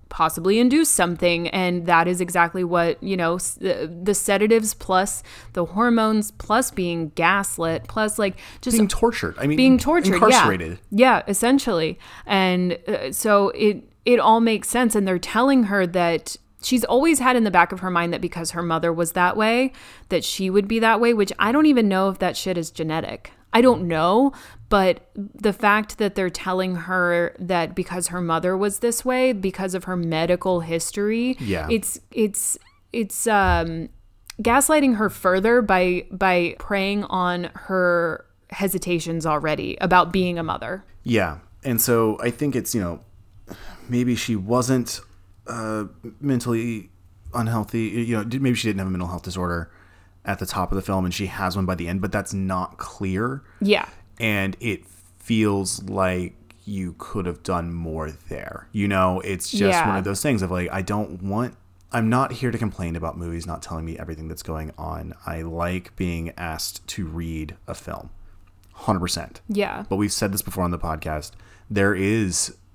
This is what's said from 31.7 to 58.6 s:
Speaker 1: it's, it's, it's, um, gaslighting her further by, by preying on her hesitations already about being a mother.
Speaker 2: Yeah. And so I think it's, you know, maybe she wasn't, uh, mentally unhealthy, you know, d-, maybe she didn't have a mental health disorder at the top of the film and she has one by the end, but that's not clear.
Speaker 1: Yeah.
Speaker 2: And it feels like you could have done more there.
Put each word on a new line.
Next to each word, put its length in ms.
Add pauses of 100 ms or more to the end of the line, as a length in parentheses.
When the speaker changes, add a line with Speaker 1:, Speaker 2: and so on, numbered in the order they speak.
Speaker 1:
it's, 300 (120)
it's, 440 (360)
it's, 340
um, 640 (520)
gaslighting 540
her 140
further 500
by, 500
by 480
preying 460
on 500
her 720 (260)
hesitations 760
already 560
about 300
being 260
a 40
mother. 420 (180)
Speaker 2:
Yeah. 360 (240)
And 180
so 420
I 80
think 260
it's, 180
you 60
know, 200 (880)
maybe 280
she 180
wasn't, 640 (460)
uh, 380 (360)
mentally 720 (440)
unhealthy, 480
you 340
know, 80
d-, 140
maybe 180
she 120
didn't 100
have 100
a 20
mental 180
health 160
disorder 460 (540)
at 140
the 80
top 240
of 60
the 60
film 220
and 80
she 140
has 300
one 100
by 80
the 140
end, 120
but 120
that's 200
not 460
clear. 640 (180)
Speaker 1:
Yeah. 280 (320)
Speaker 2:
And 400
it 260 (320)
feels 640
like 500 (300)
you 340
could 280
have 160
done 300
more 380 (180)
there. 440